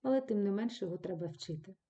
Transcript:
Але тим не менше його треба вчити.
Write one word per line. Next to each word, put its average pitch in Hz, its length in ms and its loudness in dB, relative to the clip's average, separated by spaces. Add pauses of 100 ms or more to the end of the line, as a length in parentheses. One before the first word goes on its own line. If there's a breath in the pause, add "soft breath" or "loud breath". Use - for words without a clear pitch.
Але 262 180 6
тим 214 240 2
не 202 60 4
менше 214 340 0
його 180 140 -2
треба 170 280 -4
вчити. 160 480 -8 (160)